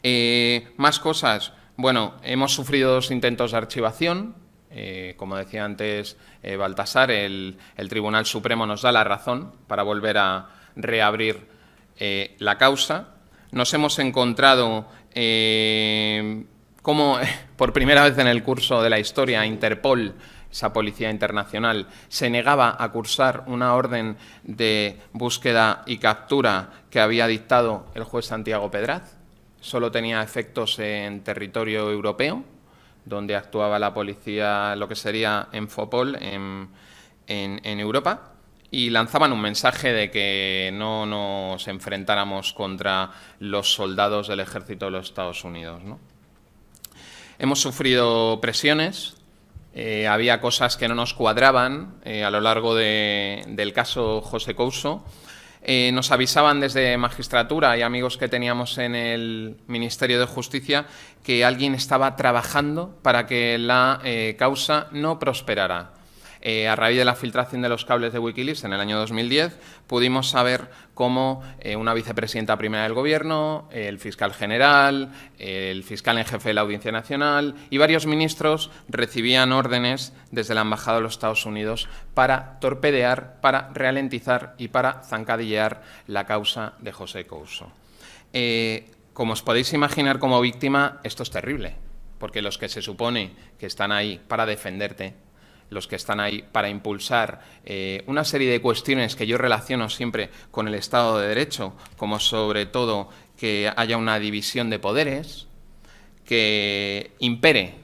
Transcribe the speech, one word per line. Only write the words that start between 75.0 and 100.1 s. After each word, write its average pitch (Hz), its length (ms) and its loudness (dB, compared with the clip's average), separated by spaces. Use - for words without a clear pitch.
el 95 460 -6
fiscal 113 340 -2
en 110 80 -2
jefe 113 240 -4
de 107 40 2
la 104 60 2
Audiencia 104 320 -2
Nacional 143 640 0
y 135 80 0
varios 151 260 8
ministros 156 640 2
recibían 123 640 2
órdenes 123 600 0
desde 113 220 -2
la 110 60 4
Embajada 107 380 0
de 113 60 0
los 110 100 -6
Estados 110 320 -2
Unidos 107 420 -6
para 131 480 2
torpedear, 131 800 0
para 135 320 2
ralentizar 127 840 -2
y 120 100 -10
para 131 340 0
zancadillear 110 800 -2
la 101 200 -4
causa 107 520 -4
de 107 140 -12
José 92 340 -12
Couso. - 460 -16
Eh, 113 560 -2
como 113 180 -2
os 110 80 -4
podéis 123 320 0
imaginar 143 460 0
como 127 240 4
víctima, 135 640 0
esto - 180 -8
es - 80 -10
terrible, 110 460 -6
porque 107 240 -8
los 101 160 -6
que 113 100 -8
se 104 140 -10
supone 110 500 -4
que - 60 -12
están 101 280 -2
ahí 104 360 -2
para 113 160 0
defenderte 101 720 -6
los 101 180 -10
que 98 80 -8
están 104 240 -4
ahí 104 320 -4
para 104 160 0
impulsar, 104 720 -2
eh, 95 420 -8
una 147 180 -2
serie 135 260 2
de 120 100 2
cuestiones 120 560 0
que 110 100 -4
yo 117 120 0
relaciono 120 500 0
siempre 113 420 -6